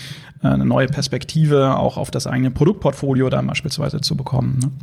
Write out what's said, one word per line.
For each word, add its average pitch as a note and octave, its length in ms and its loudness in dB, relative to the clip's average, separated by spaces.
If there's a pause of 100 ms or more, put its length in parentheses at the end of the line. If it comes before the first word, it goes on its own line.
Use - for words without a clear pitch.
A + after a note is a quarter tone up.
(440)
äh, C3+ 40 4
eine C3+ 180 2
neue B2+ 220 2
Perspektive C3+ 880 2
auch - 220 0
auf - 140 -4
das D3 160 -4
eigene B2+ 240 0
Produktportfolio C3+ 800 2
dann C3 180 0
beispielsweise C#3 520 -4
zu - 160 -2
bekommen. B2+ 460 0
Ne? C3+ 100 0 (120)